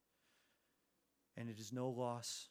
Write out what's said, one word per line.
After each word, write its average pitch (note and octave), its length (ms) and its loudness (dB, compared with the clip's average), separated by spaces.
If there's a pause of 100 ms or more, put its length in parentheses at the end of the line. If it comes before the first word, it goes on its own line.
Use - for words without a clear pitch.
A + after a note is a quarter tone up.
(1400)
And A#2 120 -2
it G#2+ 100 -4
is A2 140 -4
no B2+ 160 4
loss A#2+ 600 0